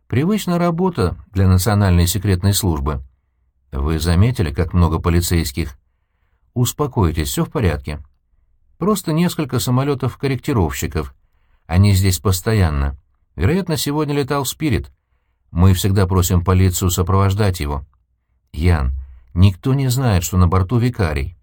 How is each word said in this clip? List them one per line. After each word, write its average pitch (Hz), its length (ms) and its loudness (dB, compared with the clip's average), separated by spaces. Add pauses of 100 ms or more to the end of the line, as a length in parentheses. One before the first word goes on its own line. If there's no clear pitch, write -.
«Привычная 175 520 0
работа 170 580 -2 (140)
для 95 160 2
национальной 92 580 4
секретной 95 480 0
службы». 73 500 -2 (680)
«Вы 73 260 -2
заметили, 85 560 2
как 87 200 -4
много 82 260 2
полицейских?» 85 760 -2 (760)
«Успокойтесь, 113 760 -2
всё 165 140 -4
в 165 60 -6
порядке. 76 540 -4 (720)
Просто 185 360 -2
несколько 156 460 -2
самолётов-корректировщиков. 123 1500 -2 (520)
Они 98 280 4
здесь 95 260 2
постоянно. 87 800 0 (380)
Вероятно, 156 420 0
сегодня 147 380 -2
летал 143 300 -2
«Спирит». 117 460 -4 (600)
Мы 92 220 4
всегда 98 340 2
просим 90 360 2
полицию 92 480 2
сопровождать 98 680 0
его». 71 260 -6 (680)
«Ян, 73 400 2 (400)
никто 98 400 2
не 139 160 0
знает, 117 340 0
что - 140 -4
на 92 100 4
борту 92 300 0
викарий. 90 640 -2